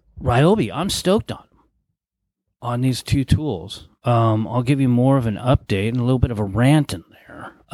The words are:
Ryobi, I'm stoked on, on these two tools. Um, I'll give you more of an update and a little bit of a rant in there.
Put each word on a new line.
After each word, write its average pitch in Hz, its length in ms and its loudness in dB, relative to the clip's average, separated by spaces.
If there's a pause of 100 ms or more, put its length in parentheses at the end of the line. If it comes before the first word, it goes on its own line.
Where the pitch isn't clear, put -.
(200)
Ryobi, 139 520 2
I'm 165 180 -4
stoked - 420 -2
on, - 140 -14 (1160)
on 120 180 -4
these 127 220 0
two 139 220 0
tools. 110 640 -2 (160)
Um, 113 420 2
I'll 123 160 -2
give 135 180 0
you 135 80 2
more 123 280 4
of 120 100 0
an 104 100 -2
update 107 520 0
and 123 100 -4
a 120 60 -2
little 127 140 2
bit 127 120 2
of 107 80 -4
a 107 60 -2
rant 127 480 2
in 85 180 -10
there. - 420 -20 (220)